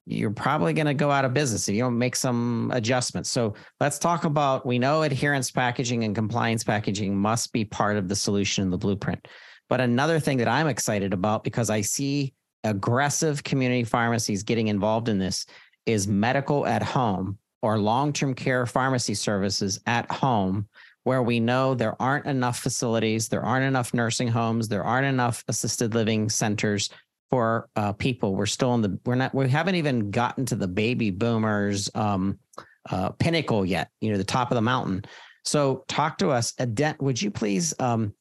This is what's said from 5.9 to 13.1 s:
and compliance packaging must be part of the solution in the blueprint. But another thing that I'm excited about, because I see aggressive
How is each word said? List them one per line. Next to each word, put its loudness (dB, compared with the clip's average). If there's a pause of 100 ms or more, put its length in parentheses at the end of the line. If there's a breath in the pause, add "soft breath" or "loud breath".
and 0
compliance 0
packaging 0
must 0
be 0
part 0
of -2
the -2
solution 0
in 0
the 0
blueprint. -2 (400 loud breath)
But 0
another 2
thing 0
that 2
I'm 2
excited 0
about, 0
because -2
I 2
see -2 (300)
aggressive 0